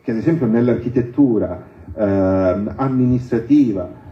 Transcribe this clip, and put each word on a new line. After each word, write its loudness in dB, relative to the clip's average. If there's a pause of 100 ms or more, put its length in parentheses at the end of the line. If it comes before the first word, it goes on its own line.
che -10
ad -2
esempio 0
nell'architettura, 0 (200)
ehm, 0
amministrativa, 0